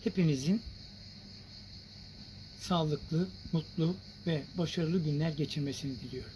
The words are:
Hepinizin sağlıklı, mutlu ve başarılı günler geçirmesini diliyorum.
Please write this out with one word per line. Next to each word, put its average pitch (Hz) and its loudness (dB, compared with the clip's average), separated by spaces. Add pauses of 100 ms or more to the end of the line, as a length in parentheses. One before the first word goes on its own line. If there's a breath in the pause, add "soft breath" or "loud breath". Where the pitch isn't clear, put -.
Hepinizin 165 4 (2000)
sağlıklı, 165 4 (240)
mutlu 165 2 (320)
ve 156 2 (140)
başarılı 170 2
günler 151 4
geçirmesini 143 -2
diliyorum. 120 -8